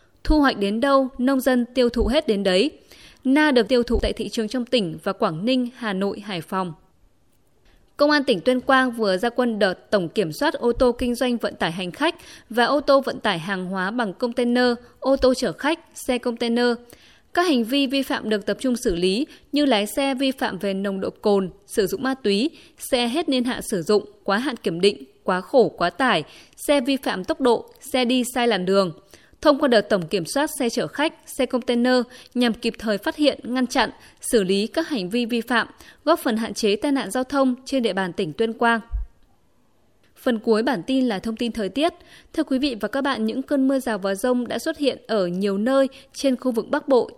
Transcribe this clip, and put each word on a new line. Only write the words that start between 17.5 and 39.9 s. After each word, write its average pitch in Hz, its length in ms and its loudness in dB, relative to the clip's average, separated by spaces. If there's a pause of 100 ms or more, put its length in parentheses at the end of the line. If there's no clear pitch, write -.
vi 269 220 0
vi 269 160 -2
phạm 262 260 -6
được 208 180 -2
tập 208 140 -2
trung 254 160 0
xử 214 200 -2
lý 190 300 0 (260)
như 294 120 2
lái 214 220 2
xe 277 280 -2
vi 269 160 0
phạm 226 280 -6
về 196 160 -4
nồng 196 260 -4
độ 190 100 -4
cồn, 196 400 0 (160)
sử 202 200 0
dụng - 160 -6
ma 262 120 -2
túy, 208 360 0 (400)
xe 240 180 2
hết 311 200 -2
niên 262 160 0
hạn 240 160 -4 (100)
sử 180 120 -2
dụng, 208 220 2 (200)
quá 196 140 0
hạn 254 180 -2
kiểm 170 240 -4
định, 196 240 2 (200)
quá 185 160 0
khổ, 214 280 4
quá 175 220 -2
tải, 208 340 0 (420)
xe 285 140 4
vi 269 160 0
phạm 185 280 -6
tốc 320 160 -4
độ, 247 300 2 (220)
xe 254 120 2
đi 247 180 2 (120)
sai 240 140 0
làn 185 180 0
đường. 190 260 2 (480)
Thông 294 180 4
qua 294 100 2
đợt 233 120 6
tổng 196 260 0
kiểm 175 180 -2
soát 285 340 -2
xe 247 120 -2
chở 226 160 -4
khách, 311 280 -2 (120)
xe - 200 -4
container 247 560 0 (320)
nhằm 240 180 2
kịp 220 260 -4
thời 214 200 -2
phát 320 180 -4
hiện, 294 260 2
ngăn 247 240 -2
chặn, 247 240 0 (300)
xử 220 240 0
lý 196 220 0
các 320 220 -4
hành 190 220 -4
vi 240 160 -2
vi 233 140 -2
phạm, 220 260 -2 (380)
góp 330 160 2
phần 233 160 0
hạn 220 180 -4
chế 208 220 0
tai 294 160 -2
nạn 226 180 -2
giao 254 140 -2
thông 269 300 0 (100)
trên 269 180 -2
địa 220 100 0
bàn 185 200 -2
tỉnh 170 200 -4
Tuyên 226 200 -2
Quang. 226 280 2 (1400)